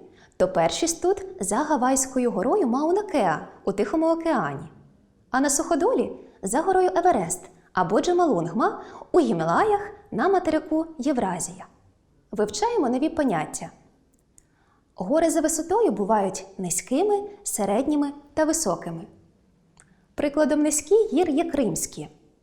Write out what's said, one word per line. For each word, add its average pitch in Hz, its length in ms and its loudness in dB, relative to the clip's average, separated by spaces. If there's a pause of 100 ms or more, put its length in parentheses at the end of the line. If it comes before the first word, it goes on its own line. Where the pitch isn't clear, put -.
(380)
то 180 100 4
першість - 540 0
тут 370 240 0 (140)
за 202 160 -4
Гавайською 262 760 0
горою 269 360 2
Мауна-Кеа 294 800 0 (180)
у 202 60 0
Тихому 320 380 0
океані, 254 580 -2 (640)
а 262 80 0
на 285 100 2
суходолі 330 600 0 (300)
за 196 200 0
горою 370 340 4
Еверест 320 460 2 (320)
або 185 280 2
Джомолунгма 294 800 0 (300)
у 370 80 4
Гімалаях 254 640 2 (300)
на 330 180 0
материку 320 560 0 (120)
Євразія. 202 680 -4 (640)
Вивчаємо 233 580 0
нові 262 200 0
поняття. 180 600 -2 (1300)
Гори 302 340 2
за 311 120 0
висотою 339 500 2
бувають 196 540 -2 (120)
низькими, 339 640 -2 (200)
середніми 277 680 0 (220)
та 311 100 0
високими. 170 600 -2 (1120)
Прикладом 294 460 2
низьких 339 520 2
гір 320 160 2
є 330 220 0
кримські, 160 560 -4 (360)